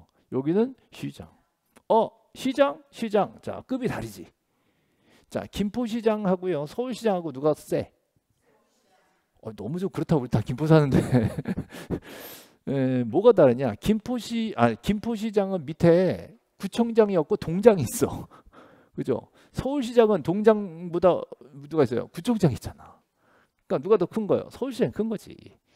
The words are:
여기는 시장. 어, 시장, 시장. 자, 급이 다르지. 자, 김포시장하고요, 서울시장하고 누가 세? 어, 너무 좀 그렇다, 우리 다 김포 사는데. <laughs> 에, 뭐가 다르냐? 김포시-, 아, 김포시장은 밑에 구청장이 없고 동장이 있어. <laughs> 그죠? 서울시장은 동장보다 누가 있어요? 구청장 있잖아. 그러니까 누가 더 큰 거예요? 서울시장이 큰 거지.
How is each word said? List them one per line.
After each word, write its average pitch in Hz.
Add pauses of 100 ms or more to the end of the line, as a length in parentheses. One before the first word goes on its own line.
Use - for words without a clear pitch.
(320)
여기는 180 (160)
시장. 117 (580)
어, 214 (240)
시장, 277
시장. 196
자, 95
급이 254
다르지. 107 (1000)
자, -
김포시장하고요, 202
서울시장하고 202
누가 143
세? - (1500)
어, 113
너무 147
좀 185
그렇다, 156
우리 123
다 117
김포 131
사는데. 151
<laughs> -
에, 131
뭐가 190
다르냐? 131
김포시-, 226
아, 117
김포시장은 202
밑에 165 (220)
구청장이 214
없고 165
동장이 190
있어. - (340)
<laughs> -
그죠? 135 (320)
서울시장은 233
동장보다 175 (480)
누가 156
있어요? 110
구청장 185
있잖아. - (680)
그러니까 156
누가 196
더 175
큰 214
거예요? 135
서울시장이 233
큰 220
거지. 190 (400)